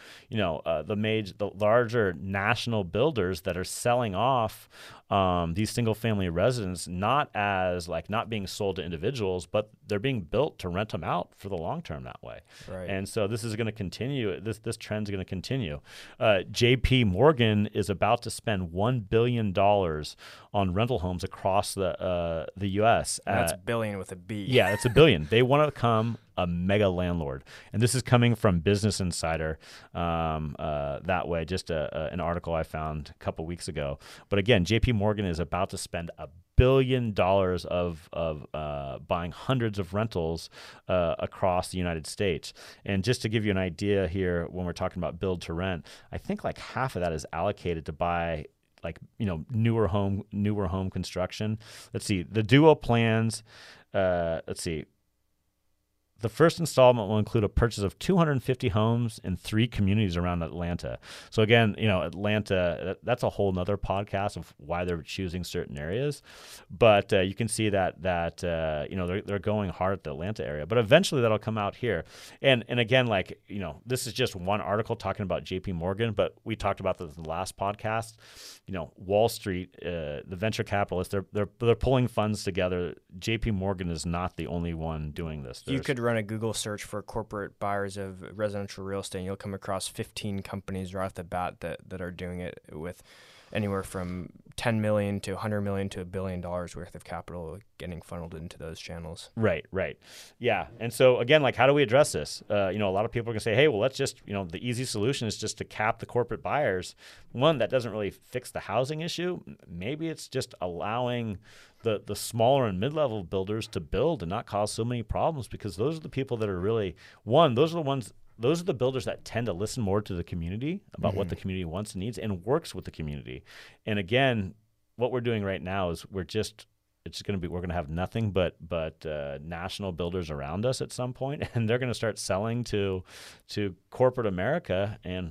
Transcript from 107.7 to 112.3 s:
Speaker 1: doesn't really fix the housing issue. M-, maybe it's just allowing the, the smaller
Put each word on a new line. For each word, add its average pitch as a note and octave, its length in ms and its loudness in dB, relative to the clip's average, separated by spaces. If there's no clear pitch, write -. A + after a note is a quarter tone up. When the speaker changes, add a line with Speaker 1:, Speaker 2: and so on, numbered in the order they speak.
Speaker 1:
doesn't A#2+ 220 0
really G2+ 180 -2
fix - 400 -10
the - 100 -8
housing C3 400 -2
issue. E3+ 460 -4
M-, - 100 -16
maybe B2+ 400 -6
it's D3+ 200 -10
just - 320 -6
allowing A2 800 -2
the, G#2+ 220 0
the G#2 120 -6
smaller B2 500 4